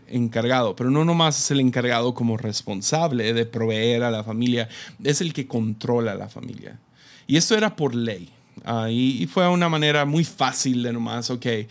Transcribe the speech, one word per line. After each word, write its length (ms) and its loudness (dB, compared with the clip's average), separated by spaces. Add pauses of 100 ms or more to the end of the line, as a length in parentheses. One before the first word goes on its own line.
encargado, 680 0
pero 140 0
no 160 4
nomás 340 2
es 120 -2
el 80 2
encargado 540 2
como 220 0
responsable 1000 -2
de 120 0
proveer 580 0
a 80 0
la 120 -4
familia, 440 -2 (360)
es 180 2
el 120 -2
que 140 -6
controla 640 -2
a 20 -6
la 140 -10
familia. 500 -16 (460)
Y 120 4
esto 180 4
era 200 2
por 200 0
ley. 340 -4 (360)
Ah, 240 -2
y, 320 2
y 60 0
fue 200 2
una 220 4
manera 360 2
muy 180 2
fácil 600 0
de 80 -2
nomás, 380 -4
ok, 160 -6 (260)